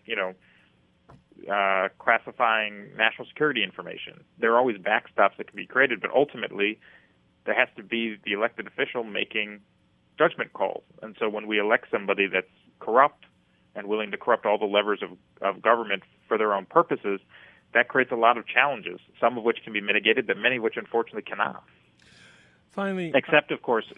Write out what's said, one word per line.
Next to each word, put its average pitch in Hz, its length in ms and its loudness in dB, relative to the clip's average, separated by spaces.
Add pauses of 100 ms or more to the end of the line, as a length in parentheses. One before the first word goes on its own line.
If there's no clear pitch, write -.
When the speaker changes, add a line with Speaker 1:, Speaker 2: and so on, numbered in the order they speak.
Speaker 1:
you 113 80 -8
know, 92 200 -4 (1160)
uh, 98 360 2 (100)
classifying 110 960 0
national 110 300 -2
security 135 380 -2
information. - 580 -12 (160)
There 117 140 2
are 120 60 6
always 123 180 2
backstops 101 600 0
that 110 100 -10
can - 80 -20
be 95 100 -12
created, 123 340 0
but - 140 -8
ultimately 107 640 0 (640)
there 110 100 -2
has 120 220 2
to 120 60 -14
be 113 420 -6
the 107 80 -4
elected 107 360 -4
official 127 340 -6
making 104 580 -6 (560)
judgment 156 360 0
calls. 95 320 -4 (180)
And 107 160 -14
so 113 100 0
when 107 200 -6
we 107 100 2
elect 107 320 2
somebody 98 380 0
that's 92 180 -2 (320)
corrupt 131 460 2 (500)
and 101 140 -10
willing 107 240 -2
to 101 40 -6
corrupt 113 300 0
all 104 120 4
the 107 80 0
levers 101 360 2
of, 87 80 -8 (320)
of 98 200 -2
government 110 420 2 (240)
for 113 100 0
their 107 160 2
own 95 120 -4
purposes, 127 540 0 (540)
that 123 140 4
creates 131 240 2
a 123 40 -2
lot 117 220 4
of 104 80 -10
challenges, 123 540 -2 (200)
some 120 160 2
of 113 80 -6
which 117 200 0
can 113 80 -14
be 107 80 -2
mitigated, 107 460 2
but 117 120 0
many 120 180 0
of 113 60 -4
which 110 140 -2
unfortunately 113 460 -4
cannot. - 420 -6 (1080)
Speaker 2:
Finally, 190 440 -4
Speaker 1:
Except, 147 360 2
of 143 120 -6
course, 113 240 0 (120)